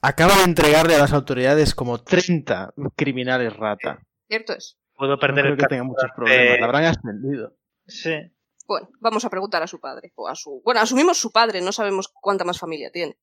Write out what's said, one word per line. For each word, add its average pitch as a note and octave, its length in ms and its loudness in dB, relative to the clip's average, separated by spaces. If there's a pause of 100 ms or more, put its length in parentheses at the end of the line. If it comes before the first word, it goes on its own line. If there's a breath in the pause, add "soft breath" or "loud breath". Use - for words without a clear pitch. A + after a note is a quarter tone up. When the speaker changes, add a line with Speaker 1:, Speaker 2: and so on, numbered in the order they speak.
Speaker 1:
Acaba D#3+ 340 4
de F#3+ 60 6
entregarle E3 520 4
a D3 40 6
las C#3+ 140 4
autoridades C#3 600 2
como A#2+ 300 -6
treinta D3 680 0 (240)
criminales B2+ 640 -4
rata. G#2+ 420 -6 (280)
Speaker 2:
Cierto A3 260 -8
es. - 240 -16 (180)
Speaker 3:
Puedo C3+ 180 -2
Speaker 1:
No C#3 60 -4
Speaker 3:
perder C#3 260 0
Speaker 1:
creo C#3 80 2
Speaker 3:
el C3+ 40 -4
Speaker 1:
que C#3+ 40 0
Speaker 3:
casco C#3 80 2
Speaker 1:
tenga B2+ 140 -4
muchos C3 200 -4 (120)
Speaker 3:
durante B2 200 2
Speaker 1:
problemas, B2 240 4
la A#2 80 0
habrán C#3 180 2
ascendido. C3 720 -4 (320)
Speaker 3:
Sí. - 280 -8 (520)
Speaker 2:
Bueno, - 220 -6 (100)
vamos A3 260 -2
a - 60 -6
preguntar F#3+ 320 -4
a E3+ 40 -8
su F3 120 -18
padre. - 340 -14
O G#2 140 -12
a C3+ 80 -8
su... C#3 280 -16
Bueno, A#3 180 0
asumimos C4 360 2
su - 140 -6
padre, A3 300 0
no F#3 100 -4
sabemos G3 380 -4 (120)
cuánta G3 220 -2
más F3 160 -6
familia D#3+ 320 -12
tiene. E3+ 320 -8